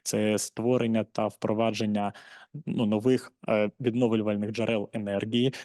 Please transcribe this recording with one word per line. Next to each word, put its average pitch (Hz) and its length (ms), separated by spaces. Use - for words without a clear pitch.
це 107 360
створення 113 680
та - 220
впровадження, 107 840
ну, 120 200
нових, 113 460
е, 107 220
відновлювальних 110 720
джерел 110 420
енергії. 110 640